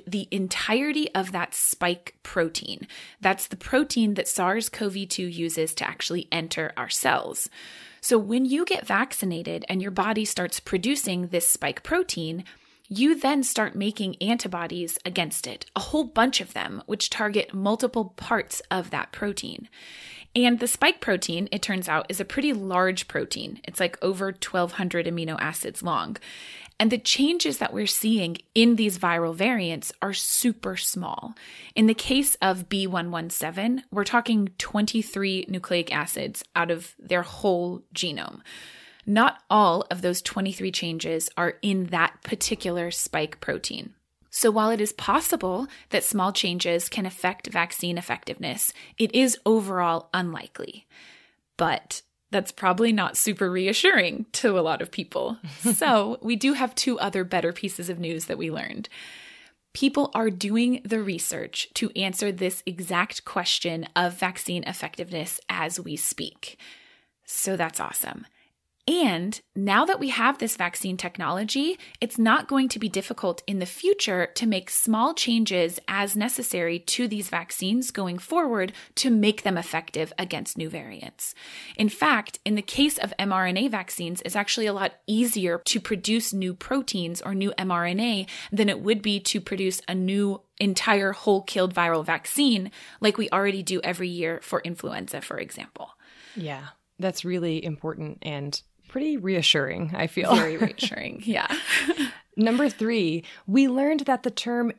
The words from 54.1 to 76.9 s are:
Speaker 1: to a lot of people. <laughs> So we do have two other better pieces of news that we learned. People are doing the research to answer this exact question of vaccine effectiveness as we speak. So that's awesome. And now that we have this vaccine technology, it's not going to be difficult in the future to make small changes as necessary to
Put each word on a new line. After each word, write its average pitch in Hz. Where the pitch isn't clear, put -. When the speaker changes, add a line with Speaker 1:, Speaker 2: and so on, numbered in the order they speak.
Speaker 1:
to 202
a 170
lot 160
of -
people. -
<laughs> 226
So 233
we 233
do 269
have 247
two -
other 196
better 175
pieces 185
of 175
news 165
that 156
we 160
learned. -
People 277
are 220
doing 226
the 220
research -
to -
answer 190
this 185
exact 180
question 170
of 175
vaccine 180
effectiveness 170
as 170
we 165
speak. -
So -
that's 165
awesome. -
And 214
now 202
that 381
we 277
have 240
this 226
vaccine 185
technology, 202
it's 240
not 226
going 269
to -
be 214
difficult 190
in 196
the 180
future 202
to 233
make 196
small 233
changes 202
as 196
necessary 190
to 247